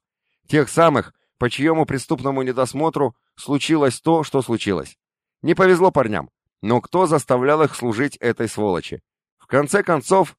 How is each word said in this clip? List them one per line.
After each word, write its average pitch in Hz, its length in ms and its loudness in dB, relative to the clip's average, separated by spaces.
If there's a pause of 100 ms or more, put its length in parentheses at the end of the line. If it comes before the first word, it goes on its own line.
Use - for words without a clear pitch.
(480)
Тех 147 220 2
самых, 156 460 2 (240)
по 123 100 -2
чьему 156 380 0
преступному 135 560 -4
недосмотру 131 760 -2 (180)
случилось 143 680 -2
то, 160 220 0
что 135 180 -2
случилось. 98 560 -4 (420)
Не 160 140 0
повезло 185 360 4
парням, 107 380 -2 (320)
но 113 220 0
кто 180 240 0
заставлял 147 560 2
их 135 120 0
служить 123 440 -4
этой 117 280 -2
сволочи? 95 540 -4 (380)
В - 80 -20
конце 147 360 0
концов, 175 560 0